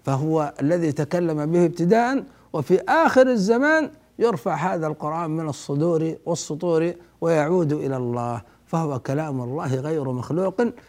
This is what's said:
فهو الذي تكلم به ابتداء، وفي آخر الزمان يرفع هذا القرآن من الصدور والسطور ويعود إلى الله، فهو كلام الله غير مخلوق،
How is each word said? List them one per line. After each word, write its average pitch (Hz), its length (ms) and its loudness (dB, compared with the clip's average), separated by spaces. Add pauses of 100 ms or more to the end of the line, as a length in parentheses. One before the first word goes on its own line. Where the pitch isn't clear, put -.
فهو 147 560 0
الذي 160 300 2
تكلم 160 540 -2
به 175 200 4
ابتداء، 220 580 2 (300)
وفي 170 360 2
آخر 262 380 6
الزمان 254 600 2 (300)
يرفع 202 360 0
هذا 165 320 -2
القرآن 151 420 -6
من 156 200 -4
الصدور 156 640 -2 (100)
والسطور 165 680 -2 (280)
ويعود 165 520 2
إلى 139 240 -2
الله، 120 440 -4 (260)
فهو 156 320 -2
كلام 135 420 -4
الله 131 340 -4
غير 143 360 -2
مخلوق، 165 500 -2 (280)